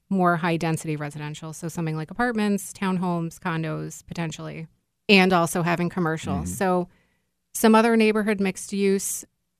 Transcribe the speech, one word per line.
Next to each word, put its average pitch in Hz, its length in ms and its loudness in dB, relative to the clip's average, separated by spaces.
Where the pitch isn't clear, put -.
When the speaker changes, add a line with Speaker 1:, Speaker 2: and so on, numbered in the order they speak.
Speaker 1:
more 180 280 2
high 170 200 0
density 160 400 -4
residential. 151 560 -10
So 170 160 -12
something 160 280 -6
like 156 160 -8
apartments, 214 600 -2
townhomes, 175 680 -4
condos, 156 640 -6
potentially, 160 640 -10
and 190 240 8
also 170 300 2
having 175 260 0
commercial. 165 460 -2
Speaker 2:
Mm-hmm. 180 100 -4
Speaker 1:
So 180 440 0
some 220 180 6
other 226 240 6
neighborhood 214 420 2
mixed 190 320 -4
use 196 540 0